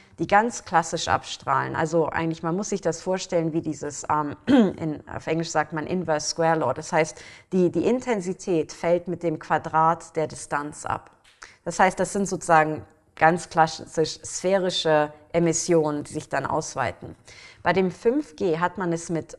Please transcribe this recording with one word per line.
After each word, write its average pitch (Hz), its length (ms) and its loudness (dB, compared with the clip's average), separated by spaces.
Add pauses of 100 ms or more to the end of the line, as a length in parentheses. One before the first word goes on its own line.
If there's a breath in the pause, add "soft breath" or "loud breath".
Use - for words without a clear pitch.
(180 loud breath)
die 165 80 -2
ganz 220 380 2
klassisch 170 440 0
abstrahlen. 131 680 -2
Also 156 320 2
eigentlich, 165 340 -2
man 170 140 -2
muss 202 140 -4
sich 190 100 -2
das 165 220 -4
vorstellen 180 500 -2
wie 165 80 0
dieses, 147 500 -8
ähm, 151 300 0
<clears throat> - 60 -10
in, 180 600 2
auf - 180 -10
Englisch 160 240 -2
sagt 151 220 0
man 156 140 -4
Inverse 160 440 -2
Square 165 280 2
Law. 131 140 0
Das 156 200 -6
heißt, 160 300 0 (300 loud breath)
die, 180 180 4
die 170 160 0
Intensität 190 880 -2
fällt 175 360 0
mit 170 140 -6
dem 160 160 -2
Quadrat 160 800 0
der 156 100 0
Distanz 147 600 -8
ab. - 240 -8 (540 loud breath)
Das 175 140 -6
heißt, 190 220 4
das 180 120 0
sind 202 140 -2
sozusagen 156 560 2 (320)
ganz 165 360 4
klassisch - 720 0
sphärische 175 880 0 (200)
Emissionen, 160 680 2
die - 120 -14
sich 151 140 -8
dann 135 180 -4
ausweiten. 123 680 -4 (480 loud breath)
Bei 175 100 2
dem 185 200 2
fünf 285 440 -2
G 170 220 0
hat 175 200 0
man 175 140 0
es 165 180 -6
mit, 160 280 -4